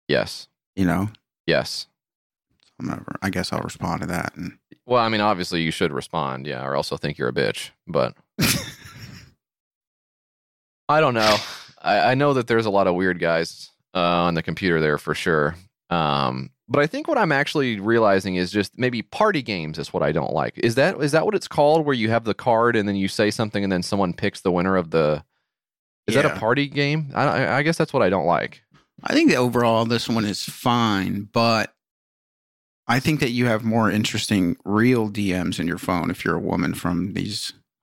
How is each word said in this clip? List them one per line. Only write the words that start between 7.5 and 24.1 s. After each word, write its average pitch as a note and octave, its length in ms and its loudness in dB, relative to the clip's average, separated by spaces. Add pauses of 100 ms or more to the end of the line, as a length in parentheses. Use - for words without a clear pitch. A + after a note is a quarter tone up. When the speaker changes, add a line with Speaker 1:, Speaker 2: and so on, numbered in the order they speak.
Speaker 1:
But C#2+ 280 -2 (240)
<laughs> - 60 0 (2500)
I D3+ 120 4
don't C#3 140 4
know. G#2+ 220 4 (440)
I, G#2 300 2
I B2+ 40 4
know C#3+ 200 2
that B2 120 0
there's A2+ 200 2
a G#2+ 40 0
lot G2 160 4
of F2+ 80 4
weird F2+ 240 0
guys, E2 520 -2 (240)
uh, F#2 40 -4
on F2 360 2
the E2 80 0
computer E2+ 380 0
there D2+ 180 2
for D#2 160 -6
sure. D#2 420 0 (340)
Um, C#2 600 0 (180)
but C3 140 2
I D3 40 2
think C#4 220 -6
what D4 100 0
I'm F3+ 140 2
actually C#3 460 0
realizing G2 580 2
is F2+ 140 0
just G2+ 280 -2
maybe B2 240 -2
party G3+ 400 0
games E2 360 -6
is D2 140 -8
what E2+ 100 -2
I D2 100 2
don't D#2 200 -2
like. C#2+ 260 -4
Is A2+ 180 0
that, D3 240 2
is C#3+ 120 -2
that D#3 120 2
what G#3 100 0
it's - 140 -4
called, D3+ 380 4
where C#3+ 80 2
you A2 160 0
have A2+ 140 2
the G#2+ 100 0
card A#2 420 2
and G#2 120 0
then G2+ 80 0
you G2 120 0
say G#2 220 2
something G#2+ 320 -2
and G2 100 -2
then F2+ 100 0
someone F#2 320 -2